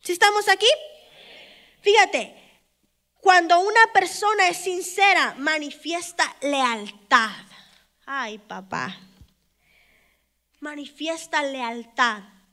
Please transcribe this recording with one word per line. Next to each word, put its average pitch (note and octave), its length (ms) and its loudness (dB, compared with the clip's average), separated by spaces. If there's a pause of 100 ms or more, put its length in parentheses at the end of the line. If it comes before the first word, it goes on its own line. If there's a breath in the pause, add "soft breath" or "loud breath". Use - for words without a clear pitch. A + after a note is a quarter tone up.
¿Sí - 120 -6
estamos G#4 360 2
aquí? G4 200 4 (1120 loud breath)
Fíjate, G4 800 0 (580)
cuando F4 400 4
una A4 320 4
persona G4+ 560 2
es F4 100 -4
sincera, F4+ 800 0
manifiesta D#4 1000 -6
lealtad. A#3 1040 -2 (640 soft breath)
Ay, A#3+ 320 -8
papá. F#3+ 600 -10 (1600)
Manifiesta D4+ 840 -6
lealtad. A#3+ 800 -4 (300)